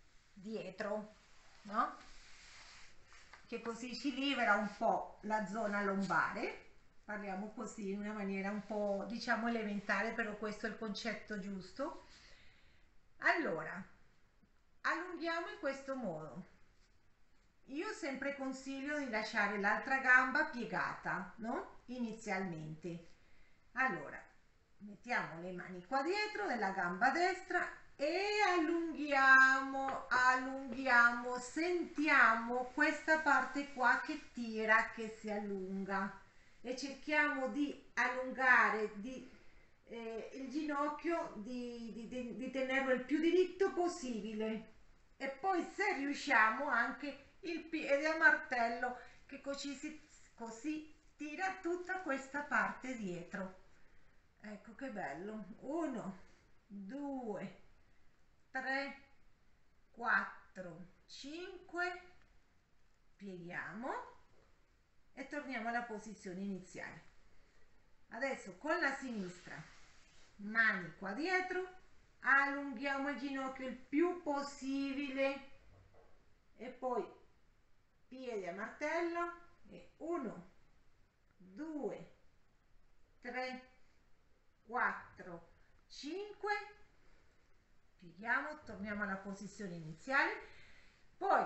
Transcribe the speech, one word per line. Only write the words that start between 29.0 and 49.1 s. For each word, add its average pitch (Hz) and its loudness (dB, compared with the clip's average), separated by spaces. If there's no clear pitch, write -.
allunghiamo, 254 4
sentiamo 262 4
questa 311 4
parte 285 2
qua 247 6
che - -6
tira, 220 4
che 220 -6
si 214 -6
allunga 196 -2
e 254 -4
cerchiamo 277 0
di 277 -2
allungare, 247 4
di, 247 -8
eh, 226 -8
il 269 -6
ginocchio, 294 0
di, 240 -6
di, 233 -8
di, 240 -6
di 254 -4
tenerlo 262 2
il 247 4
più 302 2
diritto 359 6
possibile 220 -2
e 277 -6
poi 370 2
se 403 0
riusciamo 269 4
anche 262 -2
il 330 -4
piede 302 2
a 320 2
martello 254 4